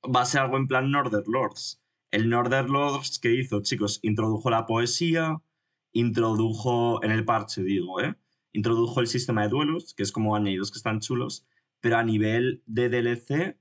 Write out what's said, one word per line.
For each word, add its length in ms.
Va 180
a 40
ser 160
algo 160
en 100
plan 240
Northern 340
Lords. 560
El 180
Northern 420
Lords 460
que 160
hizo, 280
chicos, 420
introdujo 480
la 160
poesía, 720
introdujo, 1120
en 80
el 140
parche 380
digo, 360
¿eh? 160
Introdujo 460
el 80
sistema 340
de 80
duelos, 460
que 80
es 80
como 240
añadidos 360
que 60
están 220
chulos, 480
pero 180
a 60
nivel 640
de 220
D 100
L 160
C 460